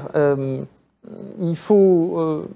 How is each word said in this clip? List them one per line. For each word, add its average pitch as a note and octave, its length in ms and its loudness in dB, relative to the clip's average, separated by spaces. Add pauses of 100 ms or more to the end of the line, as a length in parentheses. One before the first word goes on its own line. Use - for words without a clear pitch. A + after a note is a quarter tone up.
(160)
euh, C#3 420 0 (840)
il E3+ 160 -2
faut, F3+ 640 4
euh, D#3+ 360 -4